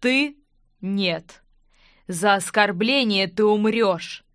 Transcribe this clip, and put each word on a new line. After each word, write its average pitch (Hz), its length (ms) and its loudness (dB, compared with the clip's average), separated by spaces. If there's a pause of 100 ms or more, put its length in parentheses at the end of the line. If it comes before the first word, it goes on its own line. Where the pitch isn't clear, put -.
Ты 277 360 0 (440)
нет. 185 600 -4 (640)
За 185 260 2
оскорбление 202 920 0
ты 180 160 -2
умрёшь. 208 800 0 (100)